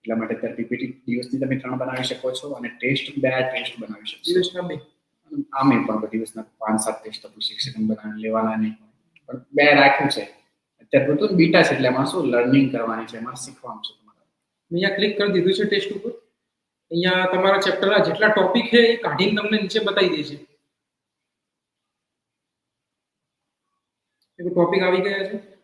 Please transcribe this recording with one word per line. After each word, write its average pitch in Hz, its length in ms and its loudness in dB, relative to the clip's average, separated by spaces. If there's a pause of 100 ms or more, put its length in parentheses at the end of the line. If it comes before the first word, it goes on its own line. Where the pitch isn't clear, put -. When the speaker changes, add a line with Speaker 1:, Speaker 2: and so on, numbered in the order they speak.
Speaker 1:
એટલા 113 120 -4
માટે 113 180 -2
અત્યારે - 220 -8
પી 117 140 -6
પી 123 100 -2
ટી 127 120 -6 (140)
દિવસની 123 340 -4
તમે 131 160 0
ત્રણ 127 220 -6
બનાવી 127 320 -4
શકો 127 220 -4
છો 139 220 -10
અને 120 140 -10
ટેસ્ટ, - 380 -4 (160)
બે 131 80 2 (120)
ટેસ્ટ 127 380 -6
બનાવી 107 300 -12
શકશો. - 160 -14
Speaker 2:
દિવસના 180 360 0
બે. 175 140 -6 (760)
Speaker 1:
આમે 139 220 4 (120)
પણ 107 140 -2
કોઈ 107 140 -6
દિવસના 113 300 -6 (140)
પાંચ 110 220 0
સાત 110 220 -4
ટેસ્ટ 107 200 -14
તો - 180 -20
શિક્ષકને 110 480 -6
બનાવીને 107 380 -6
લેવાના 110 300 0
નહીં 107 240 -2
હોય, - 120 -20 (340)
પણ 127 120 -12 (180)
બે 147 80 6 (160)
રાખ્યું - 360 4
છે. 107 80 -6 (560)
અત્યારે - 280 2
બધું 185 280 2
બીટા 165 260 6
છે, - 120 2
એટલે 127 140 2
એમાં 135 180 0
શું 160 240 -2
લર્નિંગ 127 420 4
કરવાની 113 340 -6
છે, 113 100 -16
એમાં 123 200 -12
શીખવાનું 110 500 -14
છે. - 180 -20 (640)
Speaker 2:
મેં 170 60 -4
અહીંયા 190 200 0
ક્લિક 208 200 0
કરી 202 160 2
દીધું 180 240 4
છે 208 100 0
ટેસ્ટ 196 300 -2
ઉપર. 233 160 -8 (800)
અહીંયા 185 420 0
તમારા 196 340 2
ચેપ્ટરના 196 400 2
જેટલા 214 240 2
ટોપિક 214 400 2
છે 240 80 6
એ 233 180 6
કાઢીને 196 440 0
તમને 214 180 0
નીચે 202 220 0
બતાવી 196 340 2
દે 151 80 -4
છે. 139 140 -10 (4000)
એક 175 100 -6
ટોપિક 175 340 2
આવી 185 240 2
ગયા 196 220 -2
છે. 214 80 -8 (260)